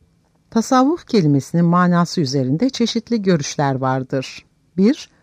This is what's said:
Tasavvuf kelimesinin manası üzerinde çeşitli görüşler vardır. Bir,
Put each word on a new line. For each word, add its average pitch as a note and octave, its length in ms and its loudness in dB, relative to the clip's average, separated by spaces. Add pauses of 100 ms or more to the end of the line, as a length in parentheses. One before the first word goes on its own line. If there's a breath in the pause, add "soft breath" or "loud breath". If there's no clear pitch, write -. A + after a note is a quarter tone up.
(500)
Tasavvuf C4 560 0
kelimesinin D#3+ 580 2
manası F3 560 2
üzerinde C#3 500 -2
çeşitli A#3 520 -4
görüşler D3+ 520 0
vardır. C3 720 -4 (300)
Bir, G#3 340 0 (120)